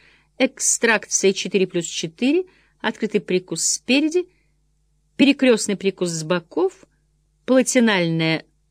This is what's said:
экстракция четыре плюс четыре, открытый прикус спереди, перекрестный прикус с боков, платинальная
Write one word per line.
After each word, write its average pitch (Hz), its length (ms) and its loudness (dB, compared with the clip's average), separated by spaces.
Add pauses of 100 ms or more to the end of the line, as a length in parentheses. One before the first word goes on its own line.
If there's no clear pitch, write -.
(360)
экстракция - 960 0
четыре 190 340 -2
плюс 175 200 -4
четыре, 269 580 -2 (360)
открытый 208 420 -4
прикус 180 420 -4
спереди, 311 640 -2 (880)
перекрестный 233 600 2
прикус 185 340 -4
с 160 140 -6
боков, 180 600 -4 (640)
платинальная 180 1000 2 (260)